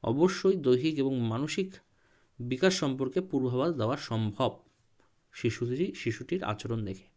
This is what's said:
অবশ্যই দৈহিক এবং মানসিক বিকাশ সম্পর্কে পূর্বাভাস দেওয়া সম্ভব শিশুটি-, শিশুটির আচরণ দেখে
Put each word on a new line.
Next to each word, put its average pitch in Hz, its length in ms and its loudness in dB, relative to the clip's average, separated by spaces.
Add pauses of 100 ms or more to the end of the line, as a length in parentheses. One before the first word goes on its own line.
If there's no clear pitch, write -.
অবশ্যই 185 540 2
দৈহিক 143 420 2
এবং 135 220 0
মানসিক 147 540 -2 (640)
বিকাশ 131 360 2
সম্পর্কে 139 460 0
পূর্বাভাস 135 540 0
দেওয়া 123 220 0
সম্ভব 113 540 0 (840)
শিশুটি-, 123 640 -2
শিশুটির 123 500 -4
আচরণ 113 400 -4
দেখে 95 220 -8 (100)